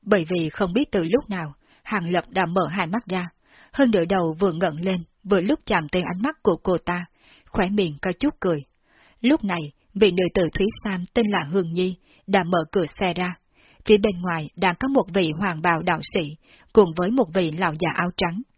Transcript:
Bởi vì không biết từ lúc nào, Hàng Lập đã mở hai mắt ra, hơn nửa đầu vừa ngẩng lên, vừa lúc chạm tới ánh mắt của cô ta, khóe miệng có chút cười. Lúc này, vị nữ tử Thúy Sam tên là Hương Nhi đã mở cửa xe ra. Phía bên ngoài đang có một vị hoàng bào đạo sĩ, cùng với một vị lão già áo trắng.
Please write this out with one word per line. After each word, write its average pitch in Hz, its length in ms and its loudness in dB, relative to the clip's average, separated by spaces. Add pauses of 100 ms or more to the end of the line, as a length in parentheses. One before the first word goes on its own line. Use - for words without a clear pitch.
Bởi 190 260 2
vì 170 200 0
không 175 240 -2
biết 262 180 0
từ 185 140 0
lúc 214 260 0
nào, 160 240 -8 (280)
Hàng 175 280 -4
Lập 175 200 0
đã 190 160 0
mở 175 200 0
hai 175 200 -4
mắt 208 200 -6
ra, 180 220 -6 (440)
hơn 269 180 4
nửa 190 140 4
đầu 170 340 0
vừa 190 140 2
ngẩng 165 280 -2
lên, 180 240 -2 (200)
vừa 190 160 2
lúc 220 260 0
chạm 170 220 0
tới 180 140 -2
ánh 175 200 -4
mắt 294 200 -4
của 180 140 2
cô 180 220 -2
ta, 175 260 -6 (440)
khóe 190 220 -2
miệng 185 320 0
có 185 100 -2
chút 285 280 -2
cười. 160 240 0 (560)
Lúc 277 240 2
này, 170 280 -4 (220)
vị 196 180 4
nữ 180 100 2 (120)
tử 180 200 4
Thúy 196 120 2 (180)
Sam 190 200 -4 (100)
tên 233 140 2
là 175 220 0
Hương 175 220 0
Nhi 185 240 -2 (300)
đã 190 180 2
mở 175 140 0 (140)
cửa 180 140 0 (140)
xe 180 140 0
ra. 180 140 -2 (560)
Phía 214 140 8
bên 196 240 0
ngoài 165 340 -4
đang 180 240 0
có 262 80 -2
một 269 160 2 (100)
vị 175 240 2
hoàng 170 240 -4
bào 170 200 2
đạo 170 180 0 (140)
sĩ, 156 220 -4 (360)
cùng 202 240 6
với 180 140 0
một 247 240 2
vị 180 160 2
lão 165 300 -2
già 175 160 2
áo 175 200 0
trắng. 185 260 -2 (160)